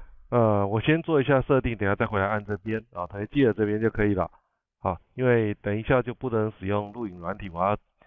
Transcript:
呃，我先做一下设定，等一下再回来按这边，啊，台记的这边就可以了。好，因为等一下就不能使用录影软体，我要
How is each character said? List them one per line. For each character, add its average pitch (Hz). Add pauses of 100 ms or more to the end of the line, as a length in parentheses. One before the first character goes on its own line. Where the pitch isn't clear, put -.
(300)
呃， 107
我 107
先 156
做 156
一 123
下 135
设 131
定， 117
等 104
一 98
下 101
再 117
回 107
来 98
按 104
这 104
边， 110 (100)
啊， 90
台 101
记 143
的 110
这 107
边 104
就 113
可 107
以 101
了。 90 (480)
好， 95 (140)
因 127
为 113
等 104
一 110
下 131
就 120
不 131
能 110
使 -
用 104
录 117
影 90
软 87
体， 104
我 85
要 104 (300)